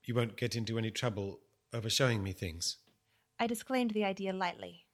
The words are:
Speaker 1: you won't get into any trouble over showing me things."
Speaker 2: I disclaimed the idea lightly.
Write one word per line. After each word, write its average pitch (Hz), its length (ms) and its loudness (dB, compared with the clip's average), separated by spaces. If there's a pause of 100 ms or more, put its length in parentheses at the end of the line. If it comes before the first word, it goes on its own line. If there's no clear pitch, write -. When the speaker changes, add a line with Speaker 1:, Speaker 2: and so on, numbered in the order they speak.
Speaker 1:
you 120 100 -4
won't 117 220 2
get 117 200 0
into 113 220 0
any 110 120 0
trouble 101 500 -2 (320)
over 113 180 -4
showing 117 320 4
me 98 100 -2
things." 85 460 -4 (600)
Speaker 2:
I 233 80 0
disclaimed 240 460 0
the 208 120 2
idea 190 280 0
lightly. 175 600 -4